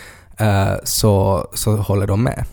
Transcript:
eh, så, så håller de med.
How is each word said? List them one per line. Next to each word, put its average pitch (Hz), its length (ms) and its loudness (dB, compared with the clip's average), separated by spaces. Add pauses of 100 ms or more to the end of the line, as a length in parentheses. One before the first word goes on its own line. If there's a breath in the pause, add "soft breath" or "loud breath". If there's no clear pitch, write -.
(460 loud breath)
eh, 98 280 2 (100)
så, 98 720 2
så - 220 -2
håller 101 320 -2
de 98 160 0
med. 131 300 -4